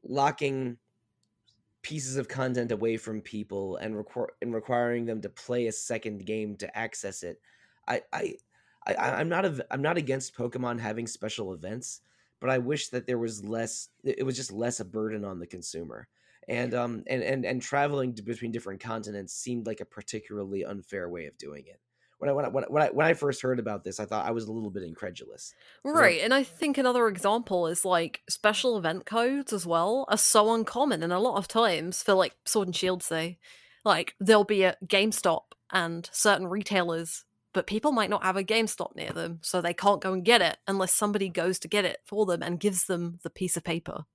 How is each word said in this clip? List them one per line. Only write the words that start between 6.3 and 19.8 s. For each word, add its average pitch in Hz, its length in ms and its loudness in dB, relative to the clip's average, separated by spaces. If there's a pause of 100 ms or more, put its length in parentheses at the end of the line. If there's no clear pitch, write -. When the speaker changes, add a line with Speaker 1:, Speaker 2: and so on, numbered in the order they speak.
Speaker 1:
to 104 220 -8
access 101 460 -8
it. 85 160 -10 (480)
I, - 140 0 (100)
I, - 220 -4 (520)
I, - 80 2
I, - 260 0
I'm 160 80 0
not 175 160 2
a 185 60 4
v-, 131 200 -4
I'm 139 120 -2
not 160 140 2
against 135 400 -4
Pokemon 120 420 -4
having 113 300 -4
special 110 440 -6
events, 107 480 -10 (400)
but 127 100 0
I 131 80 2
wish 139 320 -2
that 123 160 -6
there 123 120 0
was 110 260 -4
less, 113 440 -6 (160)
it, - 160 -2
it - 20 0
was 131 140 -2
just 127 160 -8
less 117 260 -2
a 113 60 -6
burden 107 400 -4
on 92 160 -8
the 80 60 -10
consumer. 82 600 -12 (420)
And, 120 260 -2
um, 120 320 -2
and, 127 160 -2
and, 127 220 0
and 120 180 -2
traveling 139 520 0
to, 110 80 -14
between 117 300 -6
different 98 280 -8
continents 104 540 -8
seemed 120 320 -6
like 110 140 -6